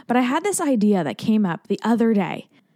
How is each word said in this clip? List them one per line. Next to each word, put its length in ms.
But 80
I 60
had 240
this 160
idea 420
that 140
came 280
up 220
the 160
other 300
day, 340